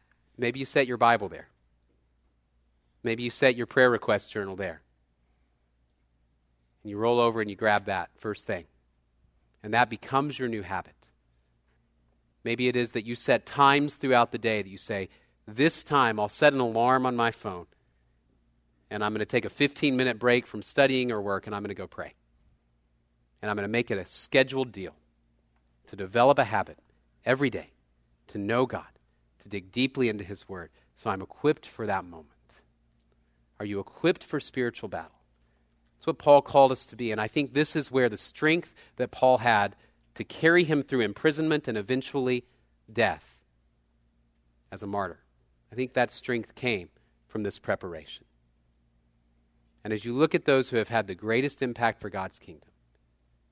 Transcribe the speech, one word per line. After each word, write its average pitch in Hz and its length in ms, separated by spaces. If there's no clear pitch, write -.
maybe 123 240
you 131 60
set 139 200
your 123 120
Bible 113 320
there. - 180
Maybe 117 200
you 117 80
set 127 260
your 117 100
prayer 131 220
request 110 420
journal 98 260
there. 90 260
And 104 80
you 101 80
roll 117 200
over 117 220
and 107 80
you 98 80
grab 104 300
that 92 320
first - 280
thing. 90 200
And 107 140
that 117 160
becomes 135 480
your 127 100
new 110 140
habit. 92 320
Maybe 117 240
it 123 80
is 120 160
that 113 120
you 120 120
set 120 280
times 143 520
throughout 123 340
the 120 80
day 110 240
that 95 60
you 98 100
say, 98 300
"This 131 340
time 120 380
I'll 104 80
set 147 240
an 135 80
alarm 120 440
on 127 120
my 117 160
phone, 90 340
and 104 140
I'm 107 100
gonna 107 140
take 120 180
a 101 60
fifteen-minute 131 680
break 120 300
from 104 160
studying 131 480
or 107 100
work, 98 240
and 104 120
I'm 101 80
gonna 101 100
go 92 140
pray. 80 260
And 107 80
I'm 104 60
gonna 101 100
make 117 240
it 107 80
a 92 60
scheduled 131 680
deal 95 240
to - 100
develop 117 420
a 135 60
habit 104 340
every 131 260
day 92 220
to - 100
know 113 260
God, 104 320
to - 80
dig 95 240
deeply 127 360
into 104 140
His 95 260
Word, 87 220
so - 160
I'm 95 100
equipped - 460
for - 180
that 95 200
moment." - 580
Are 107 80
you 101 140
equipped - 420
for - 160
spiritual 120 500
battle? 85 220
That's - 100
what 160 120
Paul 143 240
called 135 280
us 127 160
to - 80
be, 113 160
and 107 100
I 107 60
think 135 260
this 147 220
is 151 160
where 127 180
the 107 80
strength - 560
that 123 120
Paul 127 280
had 110 360
to - 80
carry 170 400
him 147 220
through 127 160
imprisonment 151 680
and 117 100
eventually 127 680
death 107 500
as 104 140
a - 20
martyr. 98 380
I - 20
think 123 200
that 123 180
strength - 420
came 104 360
from 110 160
this 98 160
preparation. - 680
And 107 100
as 107 120
you 120 100
look 156 220
at 165 80
those 135 240
who 123 80
have 110 120
had 110 200
the 92 80
greatest 117 460
impact 117 380
for 104 100
God's 95 280
kingdom, - 320